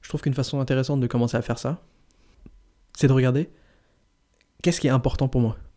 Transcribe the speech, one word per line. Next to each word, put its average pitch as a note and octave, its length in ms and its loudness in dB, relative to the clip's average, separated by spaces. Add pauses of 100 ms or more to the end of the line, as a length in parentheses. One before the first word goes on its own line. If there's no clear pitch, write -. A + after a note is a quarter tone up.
Je - 60 -20
trouve - 120 -6
qu'une C#3 140 -2
façon C#3 260 -4
intéressante C3 400 0
de A#2+ 80 0
commencer A#2+ 280 0
à A2+ 60 0
faire A#2 160 -4
ça, D#3 260 -6 (1120)
c'est C#3+ 120 4
de C3 40 6
regarder C3 380 2 (1120)
qu'est-ce E3+ 180 2
qui - 60 0
est E3 40 4
important C3 380 2
pour B2+ 120 0
moi ? A2+ 180 0 (180)